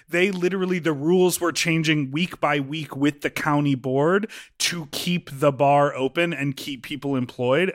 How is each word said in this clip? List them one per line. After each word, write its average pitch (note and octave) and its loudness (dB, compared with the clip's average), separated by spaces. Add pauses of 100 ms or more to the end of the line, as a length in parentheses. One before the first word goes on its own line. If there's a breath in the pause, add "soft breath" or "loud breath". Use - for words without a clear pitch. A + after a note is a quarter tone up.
they F3+ 2
literally, F3+ -2
the D#3+ 0
rules E3+ 2
were E3+ 0
changing D#3 0
week D#3+ -4
by D3 2
week C#3+ -8
with D3 0
the D3 -2
county D3 0
board C#3+ 0 (260 loud breath)
to E3 -4
keep - -4
the C#3+ 2
bar C#3+ 4
open C3+ 0
and C#3 -2
keep C#3 -10
people C#3 -4
employed. C3 0